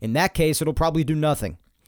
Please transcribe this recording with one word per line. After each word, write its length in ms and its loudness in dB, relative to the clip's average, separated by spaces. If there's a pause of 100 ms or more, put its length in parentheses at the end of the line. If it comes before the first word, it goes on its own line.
In 120 -2
that 200 0
case, 280 2
it'll 120 -2
probably 300 0
do 120 -2
nothing. 420 0 (300)